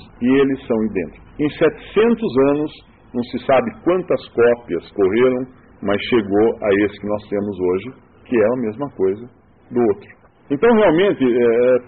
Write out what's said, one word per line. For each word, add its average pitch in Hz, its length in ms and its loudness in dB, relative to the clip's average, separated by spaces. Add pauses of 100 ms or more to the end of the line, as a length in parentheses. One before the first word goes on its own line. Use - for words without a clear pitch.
(220)
E 120 60 0
eles 135 380 0
são 117 200 -2
idênticos. 92 420 -8 (120)
Em 147 100 -2
setecentos 208 880 -2 (140)
anos, 151 200 -4 (420)
não 123 100 -4
se 123 220 -10
sabe 123 260 0 (120)
quantas 175 460 -2
cópias 117 640 0
correram, 123 500 0 (420)
mas 101 240 -2
chegou 107 400 2 (160)
a 107 60 0 (160)
esse - 160 -6
que 101 60 -10
nós 104 200 -6
temos 101 320 -6
hoje, 92 300 -2 (360)
que 123 140 -2
é 101 60 4
a 127 160 0
mesma 117 340 -8
coisa 98 300 -2 (460)
do 123 100 0
outro. 104 280 -2 (420)
Então, 143 240 2
realmente, 185 500 2
eh, 120 640 2